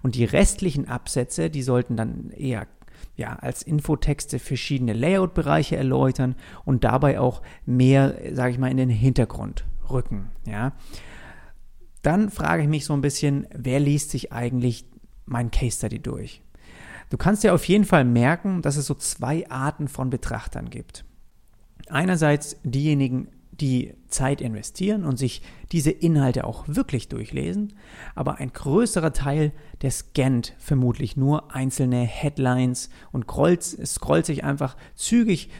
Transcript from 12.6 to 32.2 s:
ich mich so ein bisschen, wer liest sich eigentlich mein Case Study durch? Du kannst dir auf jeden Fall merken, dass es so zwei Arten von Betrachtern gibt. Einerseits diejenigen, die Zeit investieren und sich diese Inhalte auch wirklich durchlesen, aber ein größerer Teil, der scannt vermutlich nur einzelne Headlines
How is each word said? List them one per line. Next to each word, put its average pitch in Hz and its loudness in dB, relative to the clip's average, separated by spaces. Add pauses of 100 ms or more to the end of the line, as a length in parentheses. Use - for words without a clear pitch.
ich 147 2
mich 151 0
so 151 -4
ein 139 0
bisschen, 143 0
wer 127 -2
liest 147 2
sich - -6
eigentlich 120 -2 (400)
mein 120 -4
Case - 0
Study - -6
durch? - -10 (680)
Du - -4
kannst 202 2
dir 190 6
auf 170 2
jeden 202 6
Fall 147 6
merken, 156 4
dass 143 0
es 147 -2
so 147 -2
zwei - -4
Arten 135 -4
von 131 -4
Betrachtern - -6
gibt. - -16 (840)
Einerseits 151 2
diejenigen, 135 2 (240)
die 131 0 (140)
Zeit 135 0
investieren 185 -4
und 131 0
sich 127 -2 (280)
diese 156 2
Inhalte 139 2
auch - -8
wirklich 147 -2
durchlesen, 170 -4 (420)
aber 139 -2
ein 127 -8
größerer 160 0
Teil, 147 0 (320)
der 131 0
scannt - -2
vermutlich 127 0
nur 143 0
einzelne 131 0
Headlines 127 0 (220)